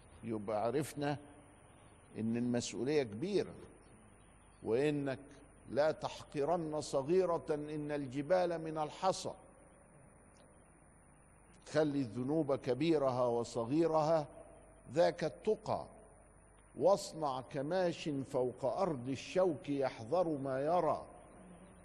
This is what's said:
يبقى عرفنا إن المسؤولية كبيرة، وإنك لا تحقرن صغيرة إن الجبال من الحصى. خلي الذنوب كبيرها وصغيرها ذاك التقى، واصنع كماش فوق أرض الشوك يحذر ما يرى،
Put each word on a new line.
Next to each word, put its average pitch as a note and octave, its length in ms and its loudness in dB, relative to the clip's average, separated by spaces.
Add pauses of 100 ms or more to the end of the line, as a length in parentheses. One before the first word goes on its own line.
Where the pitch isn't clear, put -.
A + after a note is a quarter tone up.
(240)
يبقى G#2+ 400 -2
عرفنا C#3+ 540 0 (1000)
إن A2+ 200 0
المسؤولية A#2+ 680 0
كبيرة، A#2 500 -2 (1080)
وإنك C#3 560 0 (500)
لا C#3+ 220 2
تحقرن D3+ 920 -2
صغيرة E3+ 680 2
إن D3 420 -4
الجبال D3 680 0
من D#3 160 -6
الحصى. D#3 560 -2 (2250)
خلي D3+ 300 4
الذنوب C3 560 0
كبيرها C3+ 680 2
وصغيرها D3 1040 2 (680)
ذاك E3 300 4
التقى، D3+ 640 -2 (880)
واصنع D3+ 680 2
كماش E3 680 -2
فوق C3 560 -2
أرض C3 440 0
الشوك D#3 600 0
يحذر C#3 580 0
ما C3+ 340 -2
يرى، D3+ 440 2 (800)